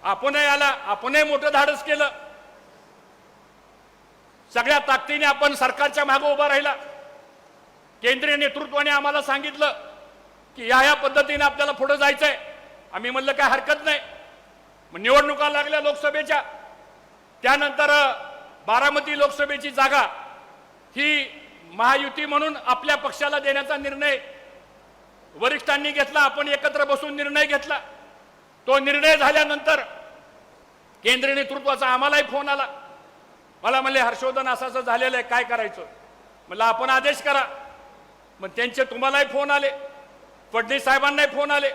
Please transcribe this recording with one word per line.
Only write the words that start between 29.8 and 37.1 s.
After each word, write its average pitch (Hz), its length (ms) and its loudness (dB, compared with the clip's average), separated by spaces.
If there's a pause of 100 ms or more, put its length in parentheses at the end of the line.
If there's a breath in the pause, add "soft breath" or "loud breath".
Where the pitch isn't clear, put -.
केंद्रीय 254 300 2
नेतृत्वाचा 277 520 -2
आम्हालाही 285 360 2
फोन 285 260 -4
आला. 277 200 -2 (960)
मला 262 180 2
म्हणले, 269 180 0
"हर्षवर्धन, 254 500 0
असं 254 200 -4
असं 247 120 -4
झालेलं 247 360 0
आहे, 240 120 -4
काय 240 160 0
करायचं?" 226 360 -4 (680)
म्हणलं, 202 160 -2
"आपण 254 260 2
आदेश 277 320 2